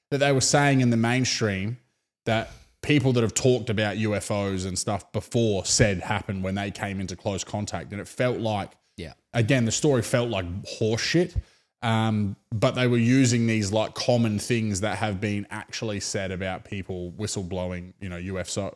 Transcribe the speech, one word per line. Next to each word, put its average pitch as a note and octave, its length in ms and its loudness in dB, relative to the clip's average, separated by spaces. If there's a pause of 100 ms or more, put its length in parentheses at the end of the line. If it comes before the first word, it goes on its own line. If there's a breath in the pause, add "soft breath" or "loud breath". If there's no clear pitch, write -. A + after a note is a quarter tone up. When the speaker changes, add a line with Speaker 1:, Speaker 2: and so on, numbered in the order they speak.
(120)
Speaker 1:
that C#3+ 60 2
they C#3 140 4
were C3+ 100 4
saying C#3+ 400 4
in B2 80 6
the A#2 80 4
mainstream A#2 800 0 (480)
that A2+ 260 0 (300)
people C3+ 320 4
that A#2+ 80 4
have A2 120 2
talked B2 360 2
about G#2 280 0
U G#2+ 160 0
F G2 160 -4
Os G2 360 -2
and F#2 120 -6
stuff - 340 -4
before G#2+ 540 0
said G2+ 360 4
happened G2 420 -4
when F#2+ 120 -2
they G2+ 140 -4
came G2 300 -6
into F#2 160 -6
close G2 280 -4
contact. F#2 480 -8
And G2+ 80 -8
it F2+ 80 -10
felt A#2+ 320 -2
like, G#2+ 320 -2 (260)
Speaker 2:
Yeah. D#2+ 160 -12 (200)
Speaker 1:
again, A#2+ 320 2
the A2 60 0
story C3+ 300 2
felt A#2+ 280 0
like F#2+ 160 -2 (340)
horseshit. A#2 560 0 (460 loud breath)
Um, A2 540 2 (160)
but A#2 220 2
they B2+ 140 2
were A#2+ 100 4
using A#2+ 480 4
these, A2 260 0
like, G#2+ 220 0
common A#2 460 2
things A2 420 -2
that G#2 160 -2
have G2+ 240 -2
been G#2 300 -2
actually G#2+ 480 -8
said F#2+ 320 -6
about F#2 320 -6
people F2+ 540 -8
whistleblowing, F2+ 840 -6
you G2+ 100 -10
know, F2 80 -10
U F#2 220 -6
F - 180 -8
O, G2 180 -4